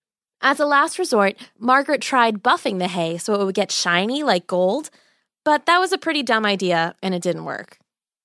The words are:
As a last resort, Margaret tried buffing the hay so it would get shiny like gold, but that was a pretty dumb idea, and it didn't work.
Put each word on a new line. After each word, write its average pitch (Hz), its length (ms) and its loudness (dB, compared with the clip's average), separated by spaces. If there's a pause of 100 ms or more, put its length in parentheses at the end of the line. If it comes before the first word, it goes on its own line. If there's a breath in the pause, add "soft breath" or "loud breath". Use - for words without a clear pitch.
(420)
As 277 180 0
a 294 60 0
last 294 340 2
resort, 208 360 2 (220 loud breath)
Margaret 262 440 2
tried 226 420 0
buffing 247 360 0
the 180 80 0
hay 170 300 -4
so 214 160 -4
it 202 100 0
would 190 120 -2
get 202 160 -2
shiny 196 520 0
like 185 240 0
gold, 190 420 0 (540 soft breath)
but 302 220 2
that 349 140 4
was 370 120 -2
a 381 60 0
pretty 311 260 -4
dumb 220 220 0
idea, 180 560 0
and 190 120 -4
it 175 100 -4
didn't 160 220 -4
work. 113 340 -12 (460)